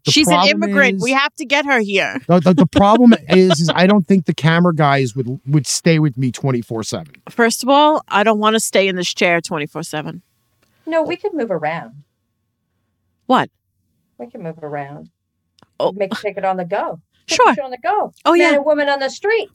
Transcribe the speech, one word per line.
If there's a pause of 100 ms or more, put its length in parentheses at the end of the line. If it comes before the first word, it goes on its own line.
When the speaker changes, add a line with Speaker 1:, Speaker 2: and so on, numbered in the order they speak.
Speaker 1:
The
Speaker 2:
She's
an
Speaker 1:
problem (140)
Speaker 2:
immigrant.
Speaker 1:
is
Speaker 2:
We
have
to
get
her
here.
Speaker 1:
the,
the,
the
problem
Speaker 2:
<laughs>
Speaker 1:
is,
is
I
don't
think
the
camera
guys
would,
would
stay
with
me
twenty-four
seven. (160)
Speaker 2:
First
of
all,
I
don't
wanna
stay
in
this
chair
twenty-four
seven. (640)
Speaker 3:
No,
we
could
move
around. (1200)
Speaker 2:
What? (720)
Speaker 3:
We
can
move
around. (680)
Speaker 2:
Oh.
Speaker 3:
Make
a
ticket
on
the
go. (260)
Put
Speaker 2:
Sure.
Speaker 3:
the
show
on
the
go. (100)
Speaker 2:
Oh,
Speaker 3:
Man
Speaker 2:
yeah.
Speaker 3:
and
woman
on
the
street.